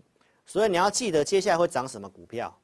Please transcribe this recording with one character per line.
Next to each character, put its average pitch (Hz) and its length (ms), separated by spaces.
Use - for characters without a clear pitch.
所 214 220
以 214 40
你 175 60
要 196 140
记 226 200
得 151 140
接 196 160
下 196 100
来 165 80
会 175 80
涨 131 220
什 107 120
么 98 80
股 85 180
票。 113 380